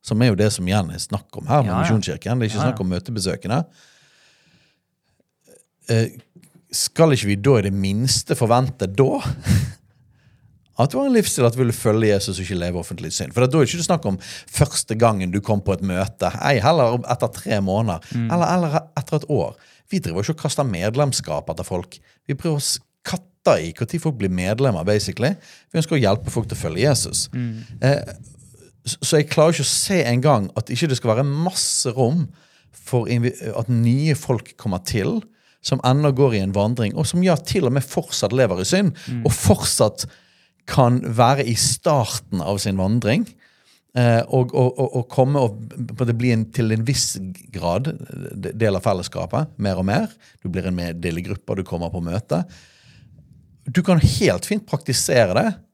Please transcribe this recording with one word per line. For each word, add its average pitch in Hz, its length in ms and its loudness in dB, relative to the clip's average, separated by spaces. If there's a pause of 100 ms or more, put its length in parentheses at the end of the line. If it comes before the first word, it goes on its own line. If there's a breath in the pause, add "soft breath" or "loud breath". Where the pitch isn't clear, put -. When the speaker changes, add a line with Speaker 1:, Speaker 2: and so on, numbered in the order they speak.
Speaker 1:
som 107 200 -2
er 123 80 4
jo 92 80 0
det 104 120 4
som 90 160 -4
igjen 95 240 0
er 87 80 -12
snakk - 380 -8
om 151 100 -10
her 147 140 2
med 107 80 0
Speaker 2:
Ja, 107 80 -2
ja. 143 80 0
Speaker 1:
Misjonskirken. 110 560 -2
Det 110 60 0
er - 20 -2
ikke 107 80 -4
Speaker 2:
Ja, - 80 0
ja. - 60 2
Speaker 1:
snakk - 120 -6
om 92 80 -2
møtebesøkende. 95 680 -4 (2250 soft breath)
Eh, 113 200 2 (680)
skal 160 400 4
ikke 101 160 -2
vi 101 100 0
da 131 160 6
i 98 80 2
det 98 80 0
minste 101 640 0
forvente 120 560 2
da 135 140 4 (880 loud breath)
<laughs> - 840 -18
at 120 120 2
du 254 80 -2
har 277 100 0
en 247 60 2
livsstil 147 320 2
at 113 100 2
du 127 60 2
vil 113 120 2
følge 110 360 2
Jesus 95 260 -2
og 92 80 -6
ikke 90 160 -4
leve 87 180 -4
offentlig 92 360 -10
synd? - 180 -6
For 120 80 2
da 127 80 4
er 147 160 4
det - 60 -4
ikke 170 160 -4
snakk 170 200 0
om 95 140 -2
første - 800 -2
gangen 98 340 2
du 101 80 0
kom 101 240 0
på 98 100 2
et 85 80 -8
møte, 92 460 -2 (160)
ei 131 180 2
heller 123 360 4 (100)
etter 117 260 -2
tre 113 260 -4
måneder, 98 520 -2
Speaker 2:
Mm. 117 180 -2
Speaker 1:
eller, 170 220 0
eller 165 240 0 (220)
etter 147 180 -4
et - 120 -4
år. 98 260 0 (340 soft breath)
Vi 190 100 -2
driver 85 220 -4
ikke 156 160 -4
og - 60 -16
kaster 143 260 -2
medlemskap 101 800 -2
etter 82 160 -6
folk. 90 320 -8 (320 soft breath)
Vi 143 80 -2
prøver 156 220 -2
å 135 40 -6
s-, - 140 -4 (260)
katte - 560 0
i 160 140 -6
hvor 117 160 -6
tid 165 140 -6
folk 139 160 -4
blir 98 100 0
medlemmer, 92 560 0
basically. 104 480 0 (400 loud breath)
Vi 165 80 0
ønsker 156 160 0
å 131 60 2
hjelpe 98 260 2
folk 113 180 -4
til - 80 -6
å - 60 -8
følge 85 240 -2
Jesus. - 480 0
Speaker 2:
Mm. 117 320 -6 (160)
Speaker 1:
Eh, 127 320 0 (720)
s-, - 160 -8
så - 180 2
jeg 147 140 0
klarer 165 240 4
ikke 139 80 -2
å - 80 0
se 190 320 0
en 120 160 2
gang 120 340 4
at - 140 -6
ikke 127 180 -2
det 131 140 -2
skal 110 140 2
være 135 100 0
masse 151 680 -2
rom 131 360 0 (440 soft breath)
for - 380 -2
invi-, 120 240 0 (240)
at 113 100 -4
nye 123 480 2
folk - 400 -4
kommer 92 300 -6
til, 214 320 -2 (460 soft breath)
som - 200 -2
ennå 139 320 4
går 123 220 4
i 95 80 2
en 98 100 -2
vandring, 107 400 0
og 156 100 0
som 175 200 0
ja, 180 100 4
til 165 320 -2
og 123 80 2
med 135 80 0
fortsatt - 480 -4
lever 107 320 2
i - 60 -2
synd, 185 240 2 (160 loud breath)
Speaker 2:
Mm. 120 160 -4
Speaker 1:
og 110 100 4
fortsatt - 720 2 (600 soft breath)
kan 123 360 4
være 123 460 2
i 117 80 0
starten - 880 0
av 98 160 -2
sin 98 160 -2
vandring, 113 460 0 (720 soft breath)
eh, 117 260 4
og, 123 320 0
og, 127 240 2
og, 131 180 -2
og 120 140 -2
komme 139 320 2
og 107 140 0 (100)
b-, 113 320 -10
b-, 123 80 0
det 117 100 0
blir 120 200 2
en, 110 160 0
til 113 200 0
en 110 140 0
viss - 320 -2 (320)
grad 92 400 -2
de-, - 640 -10
del 107 240 2
av - 80 -4
fellesskapet, 92 720 -2
mer 95 240 0
og 95 80 0
mer. 196 180 0 (360 soft breath)
Du 92 60 -6
blir 90 200 -4
en 90 80 -2
med-, 87 240 -6
del 85 160 -4
i 87 80 -6
gruppa, 95 320 -6
du 95 80 -6
kommer 85 260 -6
på 87 140 -6
møte. 113 380 -4 (1200 loud breath)
Du 139 160 0
kan 175 160 6
helt - 480 4
fint 208 180 -2
praktisere 120 680 2
det 226 120 4 (260)